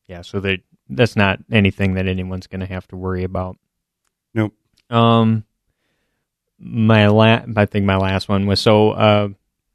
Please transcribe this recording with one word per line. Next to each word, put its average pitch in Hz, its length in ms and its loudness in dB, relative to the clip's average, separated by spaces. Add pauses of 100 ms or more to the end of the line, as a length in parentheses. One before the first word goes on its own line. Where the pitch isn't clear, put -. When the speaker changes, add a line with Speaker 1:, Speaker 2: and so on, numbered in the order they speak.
Speaker 1:
Yeah, 87 160 -16
so 101 180 -10
they, 95 220 -4 (260)
that's 127 260 0
not 98 240 0 (120)
anything 98 420 0
that 95 140 -4
anyone's 92 400 -8
gonna 92 180 -10
have 92 240 -12
to 92 80 -18
worry 92 260 -6
about. 92 340 -8 (760)
Speaker 2:
Nope. 107 200 -2 (360)
Speaker 1:
Um, 113 560 2 (1120)
my 110 480 2
la-, 110 360 4 (120)
I 104 100 2
think 98 200 -2
my 98 120 2
last 95 300 -2
one 98 180 0
was, 98 140 0
so, 107 320 4
uh, 104 380 2 (460)